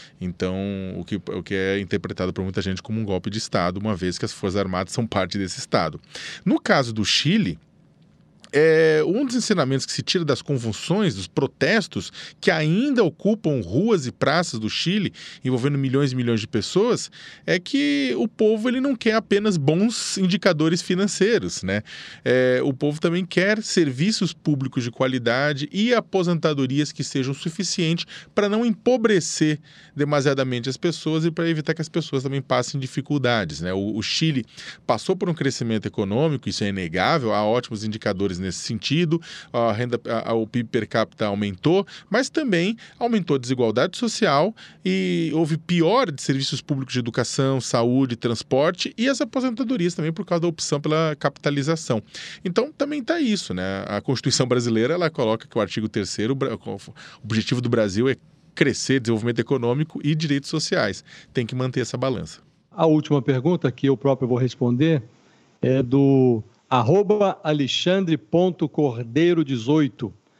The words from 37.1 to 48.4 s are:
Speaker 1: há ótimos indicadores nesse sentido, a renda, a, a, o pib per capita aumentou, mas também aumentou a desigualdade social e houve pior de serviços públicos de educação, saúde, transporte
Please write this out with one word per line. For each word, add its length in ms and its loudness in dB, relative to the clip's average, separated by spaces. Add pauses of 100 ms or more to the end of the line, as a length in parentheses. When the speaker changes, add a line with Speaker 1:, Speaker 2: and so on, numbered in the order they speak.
Speaker 1:
há 100 2
ótimos 400 0
indicadores 600 -2
nesse 160 -6
sentido, 640 -2 (300)
a 180 2
renda, 380 -2
a, 220 -4
a, 40 0
o 140 0
pib 200 -4
per 200 -2
capita 380 -2
aumentou, 600 0 (240)
mas 180 0
também 480 0 (220)
aumentou 380 0
a 20 2
desigualdade 580 0
social 560 2 (320)
e 480 0
houve 240 0
pior 540 2
de 100 -8
serviços 400 -2
públicos 320 -4
de 60 0
educação, 640 0
saúde, 560 2
transporte 800 0